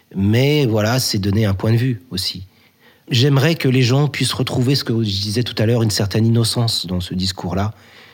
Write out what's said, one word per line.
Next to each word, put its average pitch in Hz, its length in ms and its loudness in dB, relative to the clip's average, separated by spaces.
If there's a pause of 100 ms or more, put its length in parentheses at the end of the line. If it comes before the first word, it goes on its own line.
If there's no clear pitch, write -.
(140)
Mais 127 520 2
voilà, 110 340 0
c'est - 180 -2
donner 101 280 0
un 98 80 0
point 110 180 0
de 117 60 4
vue 123 240 -2 (100)
aussi. 92 340 -8 (640)
J'aimerais 139 460 4
que 139 140 0
les 127 140 4
gens 135 260 2
puissent 131 240 -4
retrouver 123 420 0
ce - 80 -2
que - 80 -4
je 107 300 -2
disais 107 220 -2
tout - 160 -8
à 110 60 2
l'heure, 117 160 2
une 110 100 2
certaine 107 340 0
innocence 113 640 0
dans 90 120 -4
ce 90 140 -8
discours-là. 95 600 -4 (400)